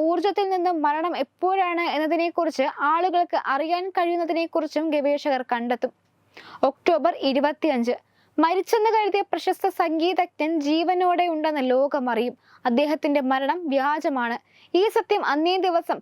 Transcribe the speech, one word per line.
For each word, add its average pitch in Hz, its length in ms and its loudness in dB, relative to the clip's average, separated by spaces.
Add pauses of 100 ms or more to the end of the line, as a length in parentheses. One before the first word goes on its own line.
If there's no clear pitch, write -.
ഊർജത്തിൽ 349 500 0
നിന്നും 359 340 0
മരണം 311 380 0
എപ്പോഴാണ് 349 600 -2 (100)
എന്നതിനെക്കുറിച്ച് 320 720 0 (240)
ആളുകൾക്ക് 339 480 0 (160)
അറിയാൻ 330 300 -2 (120)
കഴിയുന്നതിനെക്കുറിച്ചും 330 960 -2
ഗവേഷകർ 285 500 0 (100)
കണ്ടെത്തും. 240 400 -4 (760)
ഒക്ടോബർ 320 440 2 (180)
ഇരുപത്തിയഞ്ച്, 262 640 0 (500)
മരിച്ചെന്ന് 392 520 2
കരുതിയ 403 260 2 (100)
പ്രശസ്ത 359 340 -2 (140)
സംഗീതജ്ഞൻ 330 720 -2 (160)
ജീവനോടെ 349 680 2
ഉണ്ടെന്ന് 302 380 -2
ലോകമറിയും. 247 640 0 (360)
അദ്ദേഹത്തിന്റെ 294 520 2 (100)
മരണം 277 280 -2 (140)
വ്യാജമാണ്. 277 640 0 (420)
ഈ 392 40 4 (120)
സത്യം 415 280 0 (100)
അന്നേ 339 220 2 (120)
ദിവസം 339 340 0